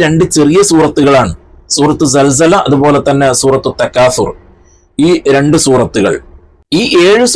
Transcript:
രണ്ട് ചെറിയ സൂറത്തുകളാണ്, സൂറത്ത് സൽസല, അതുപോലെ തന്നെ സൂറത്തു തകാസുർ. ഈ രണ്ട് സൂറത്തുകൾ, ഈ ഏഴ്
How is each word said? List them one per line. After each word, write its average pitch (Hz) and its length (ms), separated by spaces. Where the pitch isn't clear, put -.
രണ്ട് 156 200
ചെറിയ 151 220
സൂറത്തുകളാണ്, 143 640
സൂറത്ത് 147 280
സൽസല, 143 380
അതുപോലെ 143 400
തന്നെ 139 220
സൂറത്തു 135 260
തകാസുർ. 123 480
ഈ - 20
രണ്ട് 147 280
സൂറത്തുകൾ, 110 480
ഈ - 20
ഏഴ് 226 180